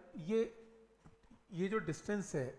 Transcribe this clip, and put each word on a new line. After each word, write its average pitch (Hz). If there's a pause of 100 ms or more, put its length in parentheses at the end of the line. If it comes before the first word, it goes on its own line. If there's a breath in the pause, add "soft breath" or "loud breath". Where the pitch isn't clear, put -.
(200)
ये, 208 (1080)
ये 185
जो 220
distance 175
है, 135